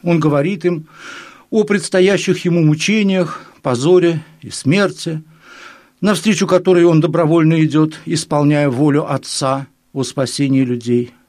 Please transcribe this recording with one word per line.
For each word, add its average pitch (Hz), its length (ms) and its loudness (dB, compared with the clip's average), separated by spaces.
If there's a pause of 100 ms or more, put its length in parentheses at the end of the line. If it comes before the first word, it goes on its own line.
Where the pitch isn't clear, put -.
Он 170 160 0
говорит 156 460 0
им 170 220 -4 (640)
о 214 140 0
предстоящих 190 800 0
ему 170 160 2
мучениях, 180 800 0 (180)
позоре 160 640 2 (160)
и 110 80 -18
смерти, 170 760 -2 (800)
навстречу 190 460 0
которой 180 380 4
он 160 180 4
добровольно 160 600 2
идёт, 156 440 0
исполняя 147 640 0
волю 139 420 0
Отца 135 540 -6 (260)
о 135 100 -6
спасении 135 600 -2
людей. 120 480 -2 (160)